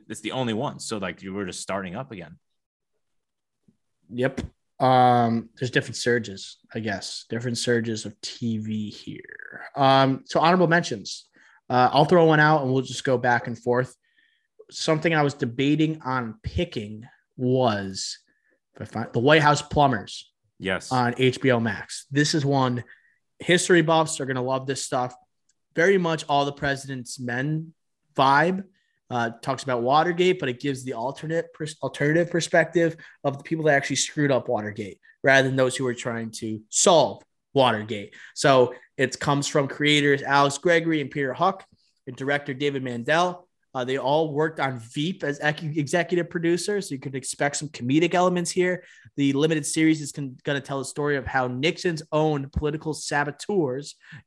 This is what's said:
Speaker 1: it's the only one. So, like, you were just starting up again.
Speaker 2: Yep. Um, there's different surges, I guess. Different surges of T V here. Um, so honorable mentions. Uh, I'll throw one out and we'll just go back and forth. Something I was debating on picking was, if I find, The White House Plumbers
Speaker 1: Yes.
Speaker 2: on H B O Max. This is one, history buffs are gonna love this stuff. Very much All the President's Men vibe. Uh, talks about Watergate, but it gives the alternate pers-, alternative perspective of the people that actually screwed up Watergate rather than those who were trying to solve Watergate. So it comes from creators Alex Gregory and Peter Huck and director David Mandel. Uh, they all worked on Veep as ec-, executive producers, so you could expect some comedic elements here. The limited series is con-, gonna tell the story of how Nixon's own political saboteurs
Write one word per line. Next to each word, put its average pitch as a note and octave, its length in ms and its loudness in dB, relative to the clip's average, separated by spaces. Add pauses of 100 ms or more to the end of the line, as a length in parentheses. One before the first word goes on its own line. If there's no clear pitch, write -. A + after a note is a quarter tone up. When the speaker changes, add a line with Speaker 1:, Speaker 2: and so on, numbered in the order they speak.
Speaker 1:
it's G#2+ 120 -12
the G#2 100 -8
only A#2+ 220 -2
one. B2 260 -6
So, - 200 -8
like, F#2+ 260 -8
you F#2+ 80 -10
were G2+ 140 -6
just F2 140 -10
starting F#2+ 360 -8
up C3+ 160 -12
again. F2 260 -16 (1700)
Speaker 2:
Yep. B2 320 -4 (380)
Um, B2 720 4
there's B2 160 -6
different C3 240 -2
surges, A2 640 -4 (180)
I A#2 60 -6
guess. G#2 480 -8
Different A#2 280 -6
surges A2+ 480 0
of - 160 -14
T A2+ 380 -6
V G#2+ 320 -6
here. - 760 -16 (100)
Um, C3+ 480 4
so - 160 -2
honorable F3 260 6
mentions. D#3 640 -2 (420)
Uh, B2 220 4
I'll D3+ 120 6
throw E3+ 200 6
one D#3 160 6
out D3+ 220 6
and B2+ 100 0
we'll C3 100 2
just C3 220 -10
go C3 120 2
back A#2+ 300 2
and A#2 100 -8
forth. B2 380 -2 (800)
Something D#3+ 420 0
I D3+ 80 4
was C#3+ 120 0
debating D3+ 680 0
on B2 400 -4
picking A2 600 -6 (320)
was, A#2 800 -2 (560)
if - 80 -14
I - 40 -12
find, - 260 -8
The B2 80 0
White D3 220 6
House D3 200 4
Plumbers - 680 -2 (260)
Speaker 1:
Yes. F#2 320 -4
Speaker 2:
on B2 260 2
H B2+ 240 0
B C3 120 4
O A#2 80 2
Max. - 500 -6
This D3 240 0
is D3 100 0
one, C3 380 0 (560)
history F3 440 4
buffs D#3+ 360 0
are C3+ 80 -8
gonna B2+ 160 -4
love C3 240 -4
this C3 160 -6
stuff. B2+ 320 -4 (640)
Very F#3+ 220 4
much E3 300 -2
All C#3+ 160 2
the C#3+ 80 -4
President's C3+ 680 -6
Men D3 520 -4 (440)
vibe. D3+ 480 4 (460)
Uh, A#2+ 180 -2 (140)
talks C3 200 -4
about B2 200 -2
Watergate, E3+ 580 2
but C#3 80 -2
it B2 100 -6
gives C3 260 -6
the B2+ 100 -8
alternate D#3 580 -6
pers-, D#3 300 -10
alternative D#3 480 0
perspective E3 640 2 (280)
of C3+ 120 -2
the C#3 80 -16
people D#3+ 220 -4
that D3 80 6
actually C#3 220 0
screwed C#3+ 340 0
up B2 180 0
Watergate G#2+ 520 -6 (220)
rather C3+ 240 6
than C3 80 -2
those C3 220 2
who C3+ 80 -2
were B2 80 0
trying A#2 380 -8
to A2 400 -8
solve D3+ 520 4 (300)
Watergate. G#2+ 640 0 (200)
So C3 380 4 (240)
it C3 240 -2
comes C#3+ 260 0
from C#3+ 220 0
creators D3 540 2
Alex C#3 340 2
Gregory E3 460 2
and B2+ 80 -10
Peter C3+ 240 -4
Huck F#3+ 280 -2 (440)
and B2 100 -14
director C#3+ 380 -4
David C#3 280 -2
Mandel. D3+ 640 -2 (280)
Uh, B2+ 100 -4
they C3 140 -2
all D3 340 0
worked D#3 280 -2
on C3 180 -2
Veep D3 460 -6
as C#3+ 160 -4
ec-, D3+ 220 -2
executive E3+ 680 -2
producers, F3+ 580 -2
so D3 60 -10
you C3 40 -6
could C3+ 160 -10
expect C#3+ 420 -4
some D3 120 -8
comedic D#3+ 460 0
elements F3+ 360 2
here. F3+ 320 0 (340)
The C#3 180 2
limited D3+ 320 0
series D#3+ 340 2
is C#3 120 -10
con-, C3+ 300 -10
gonna C#3+ 200 -4
tell C#3 160 -6
the B2+ 80 -6
story D3 320 -2
of A2+ 80 -8
how C3 220 0
Nixon's D#3 540 -2 (100)
own D3+ 360 0
political D3+ 460 -4
saboteurs D3 1040 -4 (300)